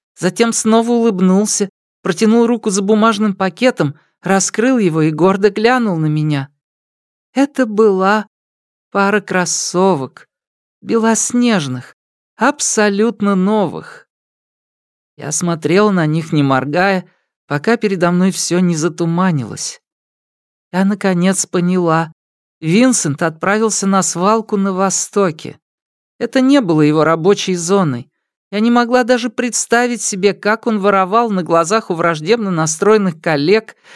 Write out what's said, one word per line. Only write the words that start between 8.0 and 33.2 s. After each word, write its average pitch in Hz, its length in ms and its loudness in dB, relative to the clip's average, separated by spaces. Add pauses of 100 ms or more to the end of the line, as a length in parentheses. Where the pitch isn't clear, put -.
пара 196 300 0
кроссовок, 180 1080 -2 (540)
белоснежных, 220 1120 -2 (420)
абсолютно 214 1000 0
новых. 185 720 -2 (1080)
Я 147 160 -10
смотрел 170 580 0
на 175 160 0
них, 160 260 -2
не 151 100 2
моргая, 147 640 0 (380)
пока 147 300 0
передо 190 340 0
мной 185 200 2
все 180 300 -2
не 175 140 2
затуманилось. 165 1040 -2 (920)
Я, 185 120 0
наконец, 196 640 0
поняла. 170 640 0 (480)
Винсент 180 600 0
отправился 196 640 -2
на 196 160 2
свалку 214 540 0
на 196 160 -2
Востоке. 185 840 -4 (600)
Это 247 220 -2
не 269 200 4
было 165 220 2
его 151 220 4
рабочей 165 500 0
зоной. 170 560 -2 (420)
Я 202 60 -4
не 226 120 2
могла 240 340 2
даже 240 260 0
представить 240 720 -2
себе, 196 320 -2
как 220 320 -4
он 214 140 -2
воровал 196 500 2
на 185 140 -2
глазах 170 440 0
у 180 60 -4
враждебно 170 560 0
настроенных 185 720 0